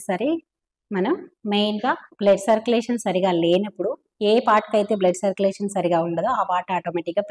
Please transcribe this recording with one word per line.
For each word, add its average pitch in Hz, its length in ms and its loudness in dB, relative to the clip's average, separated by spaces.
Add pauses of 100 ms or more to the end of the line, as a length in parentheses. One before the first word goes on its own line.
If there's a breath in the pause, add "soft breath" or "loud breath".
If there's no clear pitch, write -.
(100)
సరే, 196 200 -2 (680)
మనం 190 200 0 (380)
మెయిన్‌గా 208 400 0 (280)
blood 196 260 4
circulation 226 580 0
సరిగా 185 260 2 (120)
లేనప్పుడు, 190 480 0 (380)
ఏ 214 40 6 (160)
పార్ట్‌కి 220 300 2
అయితే 208 220 0
blood 180 220 2
circulation 196 520 -2
సరిగా 175 320 2
ఉండదో 175 320 -2
ఆ 190 120 -2
పార్ట్ 180 260 -2
ఆటోమేటిక్‌గా 170 520 -4